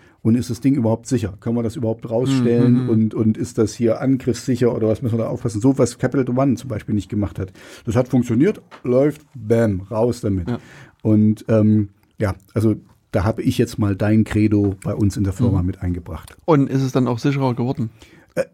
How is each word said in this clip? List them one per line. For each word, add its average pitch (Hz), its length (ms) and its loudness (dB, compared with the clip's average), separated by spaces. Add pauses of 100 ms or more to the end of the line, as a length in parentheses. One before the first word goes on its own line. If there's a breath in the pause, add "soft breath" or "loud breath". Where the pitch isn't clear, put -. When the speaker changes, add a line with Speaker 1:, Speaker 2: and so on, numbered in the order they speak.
(220 soft breath)
Speaker 1:
und 113 140 4
ist 127 120 -4
das 113 140 -8
Ding 135 120 4
überhaupt 113 320 0
sicher? 104 320 -2
Können 117 160 -4
wir 120 80 -2
das 117 140 -4
überhaupt 113 320 -4
rausstellen? 123 760 2
Speaker 2:
Mhm. 123 40 -4
Speaker 1:
Und, 110 260 2
und 110 220 2
ist - 220 -6
das 107 160 2
hier 113 260 0
angriffssicher 127 720 0
oder 110 140 0
was 110 140 0
müssen 117 160 -2
wir 113 60 -2
da - 40 -6
aufpassen? 107 320 -6
So 131 160 4
was 131 220 0
Capital 127 400 -2
One 135 160 2
zum 123 160 -8
Beispiel 107 240 -6
nicht 104 160 -4
gemacht 101 280 -4
hat. 95 140 -8 (320 loud breath)
Das 113 100 -4
hat 123 140 2
funktioniert, 127 540 0 (220)
läuft, 139 360 2 (140)
bam, 107 480 0
raus 117 400 -2
damit. 95 260 -2
Speaker 2:
Ja. 120 100 -4 (440 loud breath)
Speaker 1:
Und, 107 460 2
ähm, 107 420 4 (280)
ja, 98 180 -2 (180)
also 110 220 2 (340)
da 101 140 0
habe - 180 -2
ich - 160 0
jetzt 120 200 -2
mal 101 160 0
dein 107 300 2
Credo 104 580 2
bei 196 120 -4
uns 113 240 -2
in 107 60 0
der 95 100 -2
Firma 95 260 0
Speaker 2:
Mhm. 87 60 -2
Speaker 1:
mit 92 160 -6
eingebracht. 87 640 -8
Speaker 2:
Und 143 240 2
ist 135 120 0
es 131 100 -4
dann 127 140 0
auch 120 120 -2
sicherer 139 360 -2
geworden? 123 360 -4 (440 soft breath)
Speaker 1:
Äh, - 200 -4